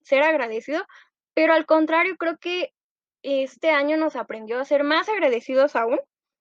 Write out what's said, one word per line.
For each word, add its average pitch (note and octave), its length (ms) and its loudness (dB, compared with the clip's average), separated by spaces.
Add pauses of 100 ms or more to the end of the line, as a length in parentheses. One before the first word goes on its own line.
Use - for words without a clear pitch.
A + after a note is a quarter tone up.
ser C#4 220 2
agradecido, C#4 640 -2 (480)
pero D#4+ 200 4
al D#4 120 2
contrario, D#4+ 520 2
creo E4 200 -4
que F4 360 -6 (500)
este C4+ 480 -2
año D4 260 2
nos D#4 180 -2
aprendió A3 440 -8
a C#4 60 -6
ser C#4+ 200 0
más E4 240 -2
agradecidos C4+ 680 0
aún A#3 240 -2 (420)